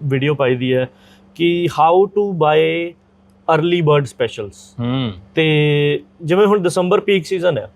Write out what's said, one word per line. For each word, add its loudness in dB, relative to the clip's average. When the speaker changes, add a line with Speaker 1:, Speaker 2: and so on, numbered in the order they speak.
Speaker 1:
ਵੀਡੀਓ -2
ਪਾਈ 0
ਦੀ -2
ਹੈ, -2
ਕਿ 0
how 2
to -4
buy 0
early 0
bird 2
specials। -8
Speaker 2:
ਹੂੰ। -4
Speaker 1:
ਤੇ 2
ਜਿਵੇਂ 2
ਹੁਣ 2
ਦਸੰਬਰ 0
ਪੀਕ 0
ਸੀਜ਼ਨ -2
ਹੈ -10